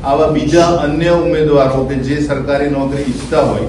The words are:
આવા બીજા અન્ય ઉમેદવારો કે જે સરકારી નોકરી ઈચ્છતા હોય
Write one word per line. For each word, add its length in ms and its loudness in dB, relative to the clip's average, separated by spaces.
આવા 240 2
બીજા 380 2
અન્ય 440 0
ઉમેદવારો 760 2
કે 100 -4
જે 260 -2
સરકારી 480 -2
નોકરી 320 -2
ઈચ્છતા 400 -2
હોય 280 0